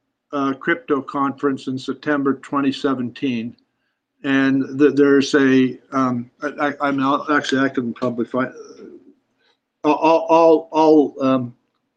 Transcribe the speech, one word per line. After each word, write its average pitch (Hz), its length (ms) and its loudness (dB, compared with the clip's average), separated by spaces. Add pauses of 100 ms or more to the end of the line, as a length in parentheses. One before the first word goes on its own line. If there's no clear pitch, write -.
(320)
uh, 139 220 -2
crypto 156 460 -2
conference 135 680 -4
in 131 100 -6
September 139 560 -2
twenty 139 360 -4
seventeen, 123 840 -6 (680)
and 135 540 0
th-, 139 160 6
there's 139 400 4
a, 131 440 2 (140)
um, 123 380 -4 (120)
I, 147 60 -4
I, 147 400 -4
I - 20 -2
mean, 139 120 -2
I'll, 139 300 -2
actually, 139 300 0
I 135 80 0
can 120 240 -6
probably 120 320 -4
find, 123 260 -4 (1300)
I'll, 151 180 0
I'll, 165 280 2
I'll, 165 420 4
I'll, 156 500 4
um, 127 340 -2 (400)